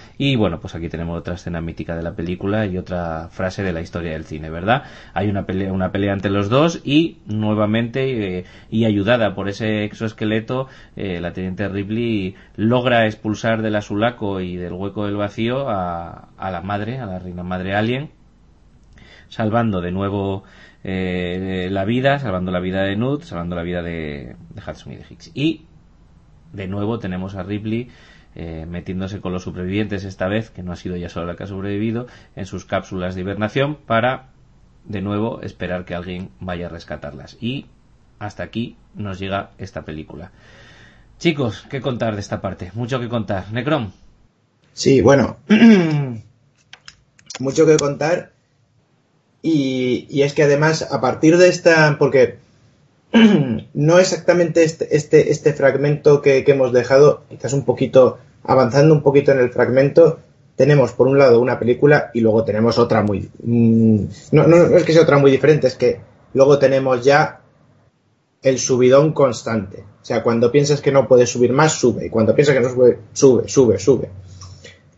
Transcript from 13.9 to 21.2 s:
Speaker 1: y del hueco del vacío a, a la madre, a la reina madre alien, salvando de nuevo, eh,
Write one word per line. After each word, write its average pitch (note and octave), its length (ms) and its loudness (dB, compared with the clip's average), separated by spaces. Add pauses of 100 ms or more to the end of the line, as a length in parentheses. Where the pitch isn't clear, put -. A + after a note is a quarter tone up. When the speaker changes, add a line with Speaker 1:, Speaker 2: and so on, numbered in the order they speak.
Speaker 1:
y F2+ 160 -8
del F2 180 -10
hueco G2 320 -8
del G2+ 100 -6
vacío A2+ 540 -4
a, F2 680 -8
a F#2+ 140 -10
la F2 100 -8
madre, G#2 380 -8
a B2 60 -12
la F#2 140 -10
reina F2+ 240 -12
madre F2+ 320 -6
alien, B2 360 -4 (1160)
salvando A2 520 -2
de F2 100 -6
nuevo, G2 520 -4 (400)
eh, F#2 880 -6